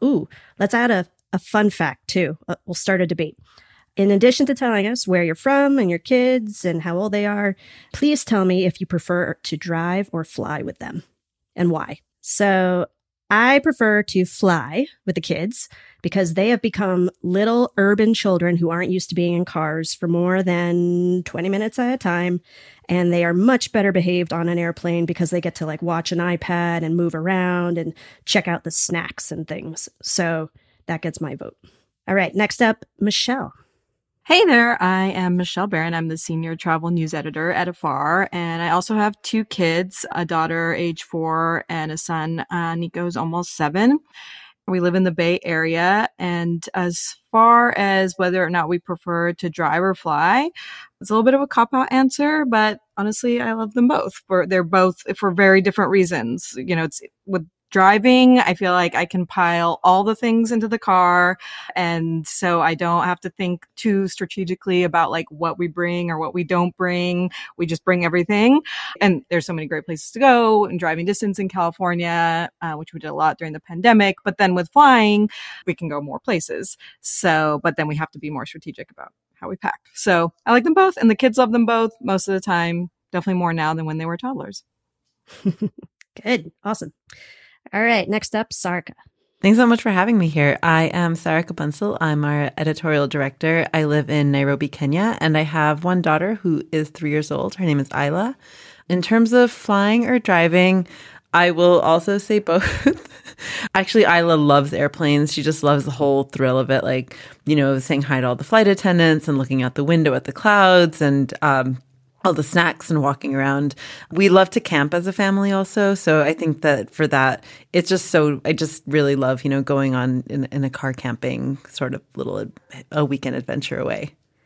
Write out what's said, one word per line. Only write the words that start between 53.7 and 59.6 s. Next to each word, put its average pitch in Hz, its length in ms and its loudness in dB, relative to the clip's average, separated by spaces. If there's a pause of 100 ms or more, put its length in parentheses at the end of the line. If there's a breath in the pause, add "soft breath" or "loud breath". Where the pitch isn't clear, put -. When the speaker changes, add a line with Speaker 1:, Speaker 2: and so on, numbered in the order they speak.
Speaker 2:
them 247 140 4
both. - 260 0 (140)
For, 180 180 2
they're 185 180 0
both 185 380 2 (160)
for 196 140 -2
very 190 300 6
different 190 280 0
reasons. 170 640 0
You 170 200 -4
know, 165 80 0
it's - 180 -8 (240)
with 180 220 -4 (240)
driving, 247 680 6
I 180 140 2
feel 180 200 0
like 175 200 2
I 175 120 -2
can 180 200 -4
pile 170 580 0